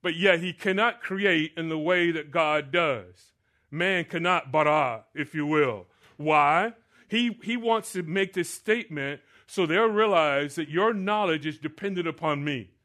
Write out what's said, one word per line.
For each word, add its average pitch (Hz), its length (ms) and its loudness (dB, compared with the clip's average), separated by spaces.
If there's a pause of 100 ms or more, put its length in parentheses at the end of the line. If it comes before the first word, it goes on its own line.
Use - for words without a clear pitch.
But 175 140 -4
yet 180 240 4
he 175 140 -4
cannot 208 480 0
create 190 560 0
in 165 140 -6
the 160 80 -4
way 170 340 2
that 147 180 -6
God 151 400 0
does. 131 640 -4 (360)
Man 175 360 -2
cannot 165 480 -2
bara, 147 640 2
if 143 200 -8
you 151 100 -2
will. 139 420 0 (320)
Why? 156 560 2 (340)
He, 233 340 0
he 226 140 -4
wants 226 380 -2
to 180 100 -4
make 190 300 -2
this 170 140 -2
statement 147 720 -6 (260)
so 185 180 0
they'll 185 200 4
realize 165 680 2
that 156 140 -6
your 196 260 2
knowledge 190 520 -2
is 156 120 -8
dependent 180 480 -6
upon 151 380 -4
me. 127 260 -6 (140)